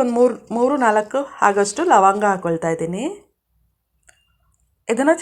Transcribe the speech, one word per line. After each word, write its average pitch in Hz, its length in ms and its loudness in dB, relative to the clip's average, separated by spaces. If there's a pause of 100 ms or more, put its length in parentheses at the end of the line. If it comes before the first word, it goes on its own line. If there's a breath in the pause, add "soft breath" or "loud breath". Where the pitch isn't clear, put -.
ಒಂದು 240 160 -2
ಮೂರು, 240 180 2 (200)
ಮೂರು 254 200 0 (100)
ನಾಲ್ಕು 214 340 0 (280)
ಆಗೋಷ್ಟು 202 440 0
ಲವಂಗ 202 400 4
ಹಾಕ್ಕೊಳ್ತಾ 170 440 -4
ಇದ್ದೀನಿ. 170 280 -6 (1900)
ಇದನ್ನು 277 280 2